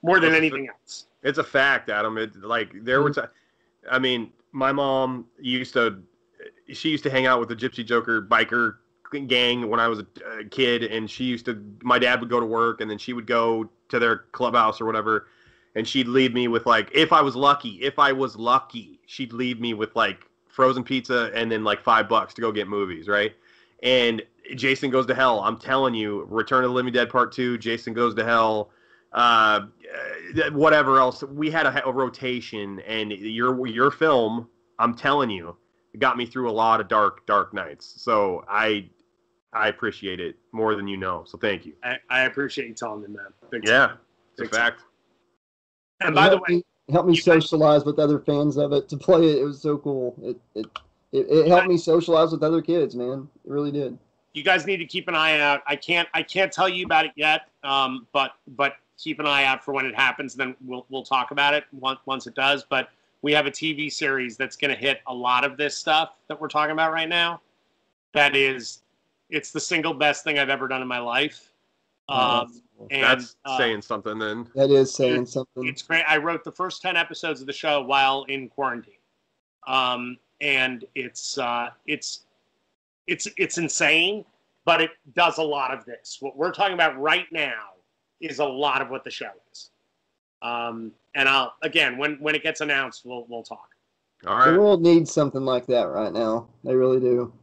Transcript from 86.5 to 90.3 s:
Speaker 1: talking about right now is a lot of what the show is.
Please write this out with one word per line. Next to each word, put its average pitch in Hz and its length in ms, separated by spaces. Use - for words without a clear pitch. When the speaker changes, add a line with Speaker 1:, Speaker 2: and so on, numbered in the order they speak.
Speaker 1:
talking 190 240
about 160 260
right 165 300
now 120 440
is 151 200
a 151 40
lot 135 380
of 127 80
what 131 140
the - 60
show 110 200
is. - 180